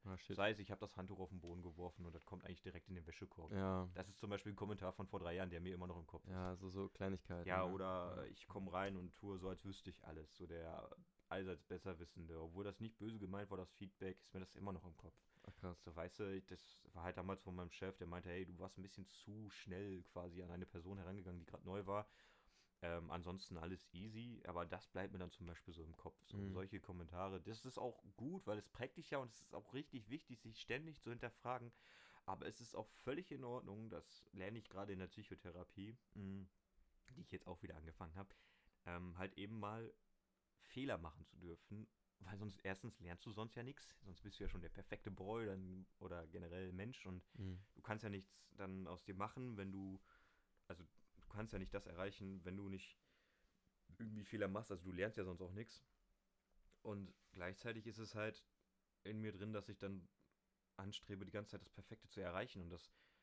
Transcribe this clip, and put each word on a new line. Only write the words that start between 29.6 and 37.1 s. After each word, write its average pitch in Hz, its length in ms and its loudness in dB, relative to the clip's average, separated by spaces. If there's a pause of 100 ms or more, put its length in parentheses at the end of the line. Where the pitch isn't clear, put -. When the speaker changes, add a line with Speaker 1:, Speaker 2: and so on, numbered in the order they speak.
Speaker 2:
richtig 131 340 -2
wichtig, 131 320 -4
sich 117 180 -8
ständig 147 400 2
zu 117 120 -2
hinterfragen. 120 600 2 (540)
Aber - 220 2
es - 120 0
ist 117 160 -6
auch 110 140 2
völlig 151 420 2
in 135 120 0
Ordnung, 113 480 0
das - 400 -6
lerne 101 260 0
ich 107 100 -6
gerade 98 260 0
in 92 60 2
der 92 80 2
Psychotherapie, 95 880 -4 (200)
mh, 98 320 0 (680)